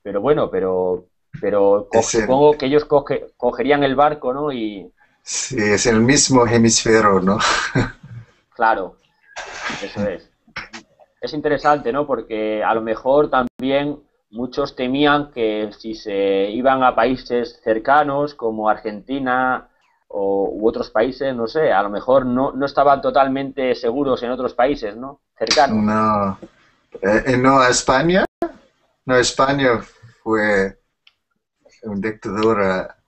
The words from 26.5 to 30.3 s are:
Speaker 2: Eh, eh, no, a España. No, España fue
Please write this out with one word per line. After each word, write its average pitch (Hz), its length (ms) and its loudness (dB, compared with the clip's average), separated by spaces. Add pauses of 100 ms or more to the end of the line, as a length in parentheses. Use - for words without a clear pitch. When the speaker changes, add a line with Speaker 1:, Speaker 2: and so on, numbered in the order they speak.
Speaker 2:
Eh, 107 260 2
eh, 127 100 2
no, 131 220 4
a 123 100 4
España. 143 560 2 (800)
No, 131 120 0
España 135 640 2 (440)
fue 107 560 0 (1040)